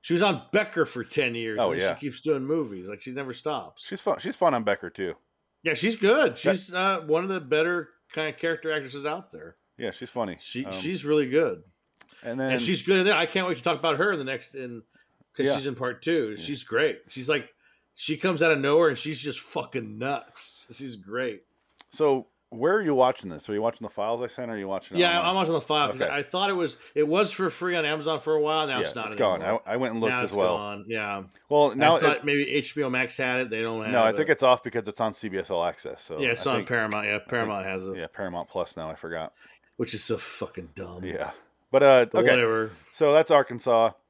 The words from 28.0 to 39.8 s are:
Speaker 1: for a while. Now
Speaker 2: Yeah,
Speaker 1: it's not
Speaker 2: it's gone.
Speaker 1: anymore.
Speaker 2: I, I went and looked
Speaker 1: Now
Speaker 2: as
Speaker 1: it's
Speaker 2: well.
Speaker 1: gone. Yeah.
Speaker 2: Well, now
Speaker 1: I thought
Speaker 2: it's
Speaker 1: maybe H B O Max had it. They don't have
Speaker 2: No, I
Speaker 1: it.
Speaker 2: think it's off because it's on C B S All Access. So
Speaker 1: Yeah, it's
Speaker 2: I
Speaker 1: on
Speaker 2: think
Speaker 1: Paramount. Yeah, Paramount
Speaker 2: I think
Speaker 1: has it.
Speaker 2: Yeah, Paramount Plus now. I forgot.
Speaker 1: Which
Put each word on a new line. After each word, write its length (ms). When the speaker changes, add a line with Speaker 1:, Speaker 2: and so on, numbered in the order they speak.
Speaker 1:
for 140
a 60
while. 260
Now 120
Speaker 2:
Yeah, 80
Speaker 1:
it's 80
not 140
Speaker 2:
it's 80
gone. 260
Speaker 1:
anymore. 240
Speaker 2:
I, 80
I 20
went 160
and 80
looked 160
Speaker 1:
Now 60
Speaker 2:
as 80
Speaker 1:
it's 60
Speaker 2:
well. 200
Speaker 1:
gone. 320
Yeah. 360
Speaker 2:
Well, 240
now 220
Speaker 1:
I 40
thought 160
Speaker 2:
it's 80
Speaker 1:
maybe 260
H 240
B 80
O 60
Max 300
had 220
it. 100
They 100
don't 220
have 100
Speaker 2:
No, 100
I 80
Speaker 1:
it. 60
Speaker 2:
think 140
it's 120
off 200
because 260
it's 120
on 120
C 160
B 80
S 140
All 140
Access. 380
So 160
Speaker 1:
Yeah, 120
it's 160
Speaker 2:
I 60
Speaker 1:
on 80
Speaker 2:
think 80
Speaker 1:
Paramount. 380
Yeah, 120
Paramount 480
Speaker 2:
I 40
think 120
Speaker 1:
has 60
it. 100
Speaker 2:
Yeah, 80
Paramount 420
Plus 280
now. 140
I 40
forgot. 400
Speaker 1:
Which 160